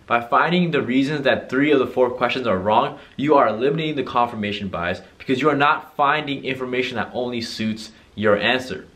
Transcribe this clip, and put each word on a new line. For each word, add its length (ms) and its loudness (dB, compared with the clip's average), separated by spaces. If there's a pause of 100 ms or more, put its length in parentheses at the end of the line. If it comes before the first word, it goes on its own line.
By 160 2
finding 480 2
the 100 2
reasons 440 0
that 260 0
three 200 2
of 100 6
the 60 2
four 220 2
questions 380 -2
are 100 2
wrong, 420 0 (200)
you 160 2
are 120 6
eliminating 500 0
the 140 -4
confirmation 580 -2
bias 340 -4 (160)
because 240 -2
you 80 4
are 40 2
not 420 0
finding 500 0
information 500 -4
that 160 -6
only 300 -6
suits 480 -6 (240)
your 240 2
answer. 580 -2